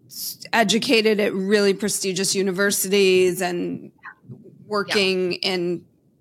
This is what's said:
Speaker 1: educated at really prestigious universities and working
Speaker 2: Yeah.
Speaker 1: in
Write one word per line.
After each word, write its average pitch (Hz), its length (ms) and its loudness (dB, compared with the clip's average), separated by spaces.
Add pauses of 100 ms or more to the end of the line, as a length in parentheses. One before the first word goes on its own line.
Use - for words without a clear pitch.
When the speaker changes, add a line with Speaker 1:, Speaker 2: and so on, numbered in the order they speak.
(520)
Speaker 1:
educated 220 680 2
at 202 140 0
really 196 400 2
prestigious 190 600 -2
universities 190 1080 2
and 180 520 -6 (760)
working 190 640 0
Speaker 2:
Yeah. - 60 -8 (160)
Speaker 1:
in 175 300 -4 (360)